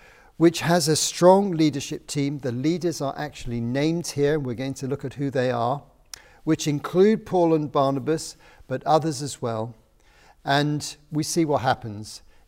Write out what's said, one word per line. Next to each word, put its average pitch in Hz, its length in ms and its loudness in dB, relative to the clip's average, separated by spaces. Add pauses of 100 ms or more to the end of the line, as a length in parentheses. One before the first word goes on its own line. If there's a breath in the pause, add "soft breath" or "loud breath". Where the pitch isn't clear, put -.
(380 soft breath)
which 165 240 4
has 170 260 2
a 113 80 2
strong 190 560 4
leadership 151 560 -2
team. 143 320 -2
The 127 100 -4
leaders 151 500 -2
are - 160 -4
actually 120 440 -6
named 147 480 0
here, 143 260 0
and 147 100 -2
we're 123 100 -6
going 135 200 -6
to 131 140 -8
look 139 160 -6
at 117 100 -10
who 139 160 -4
they 127 220 0
are, 120 320 -2 (580 loud breath)
which 156 240 0
include 190 600 2
Paul 170 280 2
and 147 160 -2
Barnabas, 139 680 0 (300 soft breath)
but 135 160 -6
others 147 400 0
as 135 180 -8
well. 113 360 -6 (680 soft breath)
And 147 540 0 (160)
we 156 100 -2
see 165 220 0
what 147 160 0
happens 110 600 -4 (260)